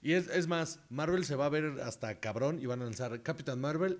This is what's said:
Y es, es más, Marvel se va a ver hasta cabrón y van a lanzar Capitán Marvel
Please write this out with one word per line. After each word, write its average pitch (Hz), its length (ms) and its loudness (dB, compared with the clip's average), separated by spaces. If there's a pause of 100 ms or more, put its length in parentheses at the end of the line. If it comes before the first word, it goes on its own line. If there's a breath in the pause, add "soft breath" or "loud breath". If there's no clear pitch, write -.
Y 147 120 2
es, 180 140 2
es 175 200 2
más, 165 320 0 (100)
Marvel 160 340 2
se 139 120 0
va 139 100 2
a 147 40 4
ver 147 320 0
hasta 113 380 -6
cabrón 127 400 0
y 131 60 -4
van 123 160 -2
a 123 40 -4
lanzar 117 360 -4
Capitán 127 400 -4
Marvel 170 380 2